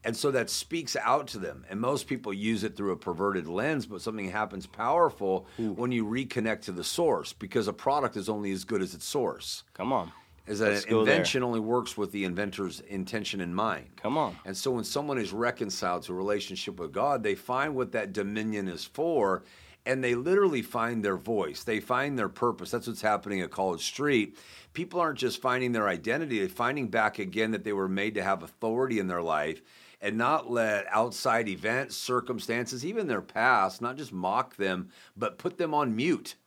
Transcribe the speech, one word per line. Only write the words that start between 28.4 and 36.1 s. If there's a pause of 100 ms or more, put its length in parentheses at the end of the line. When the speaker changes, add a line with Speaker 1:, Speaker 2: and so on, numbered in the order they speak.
Speaker 1:
authority
in
their
life (380)
and
not
let
outside
events,
circumstances,
even
their
past,
not
just
mock
them, (260)
but
put
them
on
mute. (120)